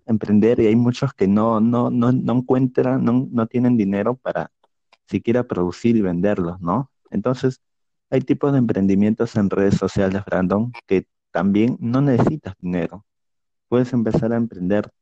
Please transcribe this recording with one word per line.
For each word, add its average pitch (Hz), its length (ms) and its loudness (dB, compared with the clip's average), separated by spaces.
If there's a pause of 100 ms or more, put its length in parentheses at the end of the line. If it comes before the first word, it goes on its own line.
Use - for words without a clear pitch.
emprender 107 540 2
y 113 80 4
hay 110 80 4
muchos 123 380 0
que 95 140 0
no, 107 340 2
no, 120 280 2
no, 123 220 2
no 127 220 0
encuentran, 127 720 0
no, 127 260 0
no 113 160 -2
tienen 123 300 0
dinero 101 380 -2
para 85 360 -6 (560)
siquiera 117 380 -2
producir 90 520 0
y 107 40 2
venderlos, 92 600 -2
¿no? 95 300 -4 (200)
Entonces, 127 500 -4 (480)
hay 135 120 0
tipos 139 320 0
de 135 60 2
emprendimientos 101 800 0
en 101 120 2
redes 98 280 2
sociales, 98 480 -2
Brandon, 95 460 -2 (160)
que 92 200 0 (240)
también 98 480 0
no 120 220 -2
necesitas 139 580 0
dinero. 90 460 -6 (640)
Puedes 123 240 0
empezar 113 400 0
a 117 40 -2
emprender 104 540 -2 (100)